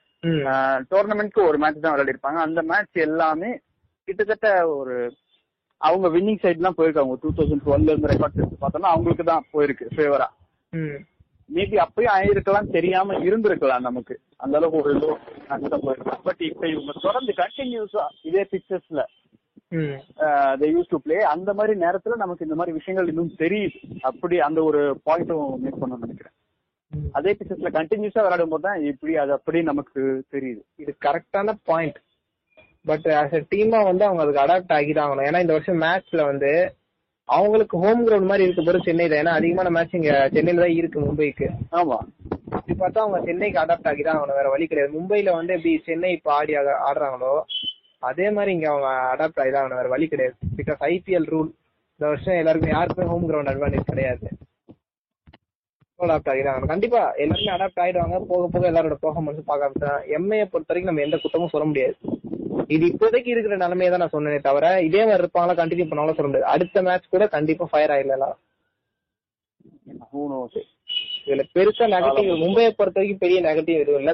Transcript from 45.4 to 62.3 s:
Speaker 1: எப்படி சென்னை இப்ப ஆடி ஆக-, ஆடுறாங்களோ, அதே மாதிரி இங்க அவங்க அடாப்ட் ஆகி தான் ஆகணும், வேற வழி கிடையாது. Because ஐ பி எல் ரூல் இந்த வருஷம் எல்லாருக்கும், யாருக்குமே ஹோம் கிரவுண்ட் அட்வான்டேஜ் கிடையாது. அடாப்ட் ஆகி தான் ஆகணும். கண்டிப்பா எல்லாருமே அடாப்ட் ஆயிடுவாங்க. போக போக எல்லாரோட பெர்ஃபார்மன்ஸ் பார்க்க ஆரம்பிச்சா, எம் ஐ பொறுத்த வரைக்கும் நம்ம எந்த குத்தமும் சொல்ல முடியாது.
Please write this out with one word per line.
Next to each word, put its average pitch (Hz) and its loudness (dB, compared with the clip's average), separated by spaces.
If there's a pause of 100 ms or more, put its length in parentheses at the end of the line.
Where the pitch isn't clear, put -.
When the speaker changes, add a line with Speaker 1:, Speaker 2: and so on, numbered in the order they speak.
Speaker 1:
எப்படி 165 0
சென்னை 170 -2
இப்ப 156 -2
ஆடி 151 0
ஆக-, 143 0
ஆடுறாங்களோ, 139 -2 (560)
அதே 160 -2
மாதிரி 202 0
இங்க 156 -2
அவங்க 139 0
அடாப்ட் 131 -2
ஆகி 131 0
தான் 139 0
ஆகணும், 131 -6
வேற 127 -2
வழி 139 0
கிடையாது. 131 -2 (200)
Because 143 -4
ஐ 170 0
பி 185 0
எல் 156 -2
ரூல் 156 -2 (380)
இந்த 151 -6
வருஷம் 151 -2
எல்லாருக்கும், 160 2
யாருக்குமே 175 -2
ஹோம் 170 -2
கிரவுண்ட் 147 -2
அட்வான்டேஜ் 139 -2
கிடையாது. 127 -4 (1700)
அடாப்ட் 165 0
ஆகி 135 0
தான் 135 -2
ஆகணும். - -2
கண்டிப்பா 202 0
எல்லாருமே 156 -2
அடாப்ட் 185 -4
ஆயிடுவாங்க. 175 0
போக 180 0
போக 180 2
எல்லாரோட 160 2
பெர்ஃபார்மன்ஸ் 156 -4
பார்க்க 143 -2
ஆரம்பிச்சா, 143 -4
எம் 170 -2
ஐ 214 0
பொறுத்த 170 -4
வரைக்கும் 180 -2
நம்ம 147 0
எந்த 156 0
குத்தமும் 165 -2
சொல்ல 151 -2
முடியாது. 139 0 (720)